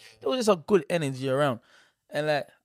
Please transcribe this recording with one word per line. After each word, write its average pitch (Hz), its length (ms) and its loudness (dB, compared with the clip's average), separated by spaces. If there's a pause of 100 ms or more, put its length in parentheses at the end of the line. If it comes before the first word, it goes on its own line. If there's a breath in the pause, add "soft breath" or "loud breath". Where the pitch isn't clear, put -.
(200 loud breath)
it - 60 -10
was 254 180 0
just 208 40 2
a 185 180 2
good 196 220 4
energy 139 400 -2
around, 131 320 0 (500 soft breath)
and, 147 160 -4
like, 151 200 -2 (180)